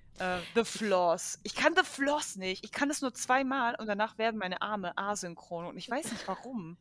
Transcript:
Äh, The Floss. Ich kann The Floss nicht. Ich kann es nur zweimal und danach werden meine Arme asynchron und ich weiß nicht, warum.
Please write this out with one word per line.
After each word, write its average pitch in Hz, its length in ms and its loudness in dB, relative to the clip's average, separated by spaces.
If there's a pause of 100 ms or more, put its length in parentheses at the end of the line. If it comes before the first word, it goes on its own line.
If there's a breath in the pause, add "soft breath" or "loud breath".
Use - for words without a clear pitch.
(200)
Äh, 180 200 -2 (160)
The 226 100 4
Floss. 180 760 2
Ich 208 120 -6
kann 311 220 4
The 370 60 8
Floss 285 520 0
nicht. 190 300 -4
Ich - 80 -12
kann 285 160 2
es 302 120 -2
nur 262 120 0
zweimal 254 600 2
und 220 120 -8
danach 214 300 0
werden 226 200 2
meine 185 240 -2
Arme 202 360 0
asynchron 180 680 -2
und - 100 -8
ich 175 120 -8
weiß 269 220 0
nicht, - 160 -6
warum. 190 540 -4